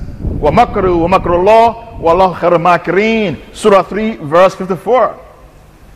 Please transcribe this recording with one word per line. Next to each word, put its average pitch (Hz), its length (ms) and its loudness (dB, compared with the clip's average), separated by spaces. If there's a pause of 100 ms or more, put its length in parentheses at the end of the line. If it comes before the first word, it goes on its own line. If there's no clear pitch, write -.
(240)
وَمَكْرُوا 165 500 0
وَمَكْرُ 180 500 0
اللَّهِ 214 760 2
وَاللَّهُ 170 360 2
خَيْرُ 175 220 2
الْمَاكِرِينَ. 180 960 -2
Surah 196 280 2
three, 220 320 -6
verse 175 400 0
fifty-four. 190 640 -2 (760)